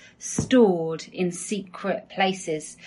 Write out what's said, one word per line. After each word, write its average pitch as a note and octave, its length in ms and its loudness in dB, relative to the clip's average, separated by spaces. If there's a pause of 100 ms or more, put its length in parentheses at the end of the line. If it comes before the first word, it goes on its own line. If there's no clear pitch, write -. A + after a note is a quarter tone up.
(180)
stored F3 920 2
in F3+ 220 -2
secret - 800 -6
places, F#3+ 680 -2 (100)